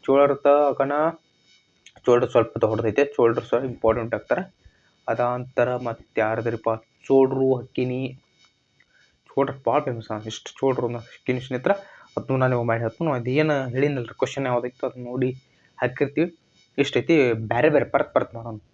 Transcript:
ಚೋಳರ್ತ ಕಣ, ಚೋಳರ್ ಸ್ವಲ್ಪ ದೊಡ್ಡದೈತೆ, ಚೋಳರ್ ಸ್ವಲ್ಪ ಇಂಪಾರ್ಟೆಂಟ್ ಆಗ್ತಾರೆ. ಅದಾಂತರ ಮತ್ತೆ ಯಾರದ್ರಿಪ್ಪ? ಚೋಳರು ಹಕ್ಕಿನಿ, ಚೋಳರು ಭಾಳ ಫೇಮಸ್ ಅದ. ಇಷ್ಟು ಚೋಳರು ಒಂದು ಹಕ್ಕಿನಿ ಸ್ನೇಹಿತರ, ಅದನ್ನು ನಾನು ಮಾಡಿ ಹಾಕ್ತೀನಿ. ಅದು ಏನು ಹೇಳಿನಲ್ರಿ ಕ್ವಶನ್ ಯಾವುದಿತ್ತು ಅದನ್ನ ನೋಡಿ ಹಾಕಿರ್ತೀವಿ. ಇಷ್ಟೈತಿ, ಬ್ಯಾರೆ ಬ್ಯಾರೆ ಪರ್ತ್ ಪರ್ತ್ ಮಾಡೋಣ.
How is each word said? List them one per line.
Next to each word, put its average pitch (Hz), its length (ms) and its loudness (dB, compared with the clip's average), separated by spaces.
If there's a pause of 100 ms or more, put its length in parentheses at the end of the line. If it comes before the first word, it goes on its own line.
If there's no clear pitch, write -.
ಚೋಳರ್ತ 139 440 4 (300)
ಕಣ, 139 140 0 (1120)
ಚೋಳರ್ 120 300 4
ಸ್ವಲ್ಪ 117 180 4 (120)
ದೊಡ್ಡದೈತೆ, 110 380 2 (120)
ಚೋಳರ್ 120 360 2
ಸ್ವಲ್ಪ 127 220 0
ಇಂಪಾರ್ಟೆಂಟ್ 113 460 0
ಆಗ್ತಾರೆ. 131 240 -4 (720)
ಅದಾಂತರ 123 560 -2 (180)
ಮತ್ತೆ - 380 -6
ಯಾರದ್ರಿಪ್ಪ? 113 460 -2 (360)
ಚೋಳರು 135 400 4 (140)
ಹಕ್ಕಿನಿ, 127 420 -4 (1300)
ಚೋಳರು 135 280 -2 (100)
ಭಾಳ 127 180 2
ಫೇಮಸ್ 117 280 -8
ಅದ. 107 60 -8 (120)
ಇಷ್ಟು - 260 -16
ಚೋಳರು 135 300 0
ಒಂದು 117 180 -8
ಹಕ್ಕಿನಿ - 400 -6
ಸ್ನೇಹಿತರ, 131 280 0 (420)
ಅದನ್ನು 131 260 -4
ನಾನು 127 140 2 (140)
ಮಾಡಿ 113 160 0
ಹಾಕ್ತೀನಿ. 156 320 -2
ಅದು 120 120 -4 (120)
ಏನು 151 140 2 (180)
ಹೇಳಿನಲ್ರಿ 135 480 -2
ಕ್ವಶನ್ 135 280 -4
ಯಾವುದಿತ್ತು 123 380 -4
ಅದನ್ನ 123 240 -10
ನೋಡಿ 127 180 0 (520)
ಹಾಕಿರ್ತೀವಿ. 135 460 -2 (540)
ಇಷ್ಟೈತಿ, 131 340 0 (340)
ಬ್ಯಾರೆ 123 240 2
ಬ್ಯಾರೆ 123 200 2
ಪರ್ತ್ 127 200 0
ಪರ್ತ್ - 220 0
ಮಾಡೋಣ. 113 220 -12 (160)